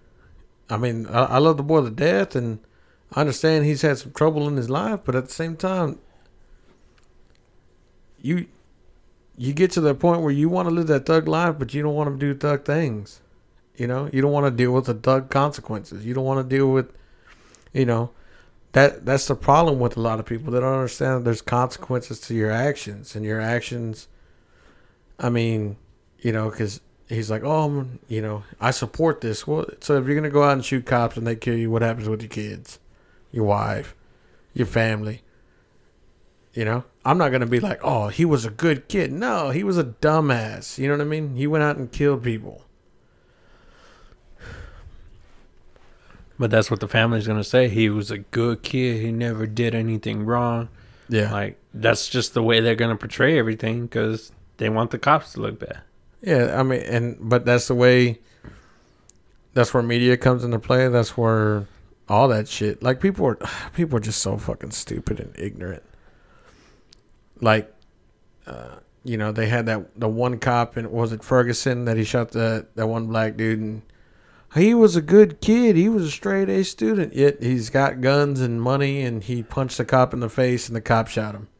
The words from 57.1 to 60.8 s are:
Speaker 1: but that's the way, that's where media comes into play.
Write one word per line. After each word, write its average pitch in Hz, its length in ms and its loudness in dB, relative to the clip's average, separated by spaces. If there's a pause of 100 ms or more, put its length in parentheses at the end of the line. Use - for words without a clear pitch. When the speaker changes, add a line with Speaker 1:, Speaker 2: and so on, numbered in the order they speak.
Speaker 1:
but 117 240 2
that's 120 240 2
the 127 60 2
way, 123 440 6 (1400)
that's 123 180 2
where 123 100 2
media 120 340 4
comes 123 260 2
into 120 160 -2
play. 127 300 2